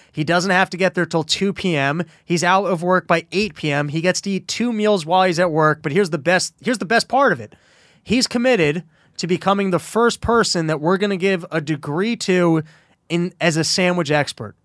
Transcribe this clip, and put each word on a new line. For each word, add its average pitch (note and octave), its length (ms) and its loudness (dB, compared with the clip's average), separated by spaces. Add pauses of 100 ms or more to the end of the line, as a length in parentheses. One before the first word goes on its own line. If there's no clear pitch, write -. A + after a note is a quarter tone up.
(100)
He D#3 140 -4
doesn't F3 260 0
have F#3 200 2
to F3+ 80 -8
get F#3 160 0
there F3+ 100 0
till D#3+ 200 -2
two G3 280 -2
P F3 240 -2
M. C#3+ 260 0 (220)
He's E3 180 -2
out F#3+ 220 2
of F3 180 -2
work F3+ 240 0
by E3 260 0
eight G3 220 -2
P D3+ 160 -4
M. D3 180 0
He D3+ 120 -4
gets F3+ 220 0
to G3+ 80 -6
eat F#3+ 180 -6
two A#3+ 240 -4
meals G#3 320 0
while F#3 220 4
he's E3+ 120 0
at F3 140 2
work. D#3 300 2
But D3+ 100 -4
here's F#3 160 2
the D#3 100 -4
best, E3+ 440 0
here's A#3+ 160 -2
the G3 80 -6
best A3+ 200 0
part B3+ 280 2
of A#2+ 60 -6
it. G#2 140 -14 (480)
He's A#3+ 240 0
committed F#3+ 560 0 (360)
to - 80 -6
becoming F#3+ 440 0
the E3+ 80 0
first A3+ 440 0
person F#3+ 460 0
that D#3 120 -2
we're E3+ 160 2
gonna G3 220 -2
give F#3 320 0
a D#3+ 100 -2
degree D#3+ 560 -4
to F3 460 2 (480)
in, F3 320 -2
as D#3+ 160 2
a D#3+ 60 0
sandwich F3+ 460 0
expert. C#3 540 -2